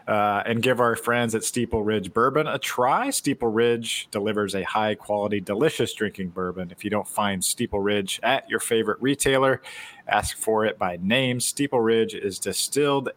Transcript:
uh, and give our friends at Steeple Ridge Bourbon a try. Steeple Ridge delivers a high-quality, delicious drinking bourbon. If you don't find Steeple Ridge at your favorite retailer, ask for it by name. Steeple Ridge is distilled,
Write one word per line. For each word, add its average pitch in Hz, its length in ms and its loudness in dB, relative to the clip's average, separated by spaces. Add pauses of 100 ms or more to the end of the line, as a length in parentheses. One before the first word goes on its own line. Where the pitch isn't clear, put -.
uh, 104 380 2
and 117 160 0
give 123 180 2
our 117 160 4
friends 120 380 0
at 107 100 -2
Steeple 117 380 -2
Ridge 101 320 -2
Bourbon 135 320 2
a 113 120 -4
try. 160 520 0
Steeple 131 380 0
Ridge 117 600 2
delivers 104 440 -2
a 95 80 -2
high-quality, 104 800 -2
delicious 110 520 0
drinking 95 380 -6
bourbon. 90 400 -6
If 92 140 -16
you 104 40 -2
don't 101 200 -2
find 101 360 0
Steeple 110 360 -2
Ridge 101 420 0
at 127 260 0
your 110 120 0
favorite 110 420 0
retailer, 135 580 2 (480)
ask 104 300 0
for 110 260 0
it 104 140 0
by 90 240 -2
name. 123 360 2
Steeple 135 440 0
Ridge 113 320 2
is 92 240 -6
distilled, 139 800 0